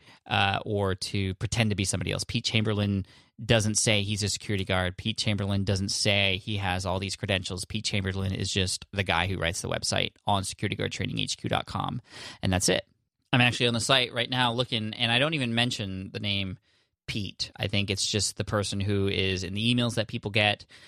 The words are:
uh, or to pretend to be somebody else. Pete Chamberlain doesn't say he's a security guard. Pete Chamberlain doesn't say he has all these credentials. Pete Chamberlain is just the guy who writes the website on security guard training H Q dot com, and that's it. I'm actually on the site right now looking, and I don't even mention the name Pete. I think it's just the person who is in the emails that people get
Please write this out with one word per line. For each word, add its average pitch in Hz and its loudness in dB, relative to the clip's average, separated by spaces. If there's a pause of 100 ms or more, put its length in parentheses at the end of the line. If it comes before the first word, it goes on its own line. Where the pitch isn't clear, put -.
(260)
uh, 101 2
or 101 0
to 95 -2
pretend 110 0
to 98 0
be 98 0
somebody 92 -2
else. 95 -2
Pete - -4
Chamberlain 104 0 (380)
doesn't 110 4
say 104 4
he's 101 0
a 98 2
security 95 -2
guard. 92 0
Pete 110 -4
Chamberlain 101 0
doesn't 95 0
say 101 4
he 107 -4
has 95 0
all 92 0
these 95 -4
credentials. 92 -2
Pete 107 -6
Chamberlain 95 -2
is - -2
just 95 0
the 98 0
guy 87 2
who 92 -2
writes 82 -2
the 90 -4
website 90 0 (140)
on 98 2
security 101 -4
guard 101 -4
training 104 -4
H 101 -4
Q - -6
dot - 0
com, 98 -4 (420)
and 95 2
that's 90 2
it. - 2 (480)
I'm 127 6
actually 120 4
on 117 2
the 113 0
site 127 4
right 117 -2
now 127 2
looking, 113 -2
and 117 0
I 123 4
don't 160 0
even 123 -2
mention 101 -2
the - -6
name 98 -2 (480)
Pete. - -6
I 107 -4
think 101 0
it's 95 -2
just - 0
the 104 -4
person 101 -2
who 98 2
is 95 0
in 92 -6
the 113 2
emails 120 0
that 110 -2
people 107 -6
get 104 2 (220)